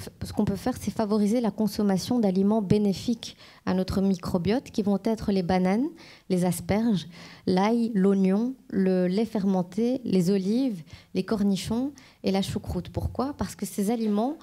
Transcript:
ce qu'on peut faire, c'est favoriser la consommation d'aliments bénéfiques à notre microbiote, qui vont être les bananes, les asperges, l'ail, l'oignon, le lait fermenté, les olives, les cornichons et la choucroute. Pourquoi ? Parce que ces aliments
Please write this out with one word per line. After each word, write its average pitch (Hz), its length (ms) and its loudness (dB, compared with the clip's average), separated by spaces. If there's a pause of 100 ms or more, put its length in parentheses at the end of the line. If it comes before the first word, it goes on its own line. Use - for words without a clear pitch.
(240)
ce - 80 -10
qu'on 214 140 0
peut 196 100 0
faire, 254 240 -4
c'est - 120 -6
favoriser 214 500 2
la 220 80 0
consommation 208 680 0
d'aliments 202 420 2
bénéfiques 208 720 0 (300)
à 190 80 0
notre 185 260 -2
microbiote, 190 680 0
qui - 180 -4
vont 196 200 2
être 220 280 0
les 190 100 2
bananes, 185 460 2 (420)
les 180 160 2
asperges, 190 640 0 (400)
l'ail, 220 480 2
l'oignon, 196 580 4 (160)
le 185 380 2
lait 196 180 0
fermenté, 202 800 0
les 185 260 2
olives, 202 540 0 (320)
les 190 80 0
cornichons 214 720 0 (300)
et 196 60 0
la 196 140 2
choucroute. - 460 -6
Pourquoi ? - 440 -4
Parce - 220 -8
que - 100 -8
ces 196 240 -4
aliments 226 540 -2